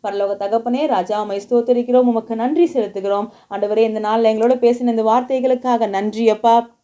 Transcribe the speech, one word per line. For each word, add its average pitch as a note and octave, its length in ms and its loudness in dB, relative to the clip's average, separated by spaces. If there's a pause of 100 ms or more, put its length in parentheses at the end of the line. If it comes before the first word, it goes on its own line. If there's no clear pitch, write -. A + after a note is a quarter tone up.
பரலோக G3+ 360 -2
தகப்பனே, A#3 480 -2
ராஜா, G#3 340 -2
உம்மை G3+ 280 -6
ஸ்தோத்திரிக்கிறோம், B3 600 2
உமக்கு A3+ 240 -4
நன்றி D#4 380 0
செலுத்துகிறோம். G3+ 540 -2 (220)
ஆண்டவரே, G#3 280 -2
இந்த A3 220 0
நாள்ல A3 340 2
எங்களோட A#3 260 2
பேசின A#3+ 280 2
இந்த A3+ 160 0
வார்த்தைகளுக்காக B3 880 0
நன்றி G#3+ 400 0
அப்பா. A#3 400 2 (140)